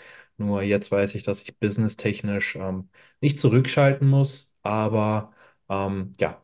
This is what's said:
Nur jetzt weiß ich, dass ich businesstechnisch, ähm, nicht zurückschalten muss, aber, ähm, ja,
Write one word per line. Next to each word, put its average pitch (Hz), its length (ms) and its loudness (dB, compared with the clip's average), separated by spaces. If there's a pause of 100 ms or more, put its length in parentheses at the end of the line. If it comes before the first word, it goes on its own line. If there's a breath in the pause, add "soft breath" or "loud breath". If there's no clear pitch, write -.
(380 loud breath)
Nur 101 260 -2
jetzt 101 280 0
weiß 101 240 0
ich, 101 80 -10
dass 101 180 -4
ich - 180 -18
businesstechnisch, 104 1000 -2
ähm, 95 320 -8 (320 soft breath)
nicht 143 180 0
zurückschalten 139 680 4
muss, 139 440 0 (100)
aber, 107 680 0 (380 soft breath)
ähm, 98 500 -4
ja, 82 240 -4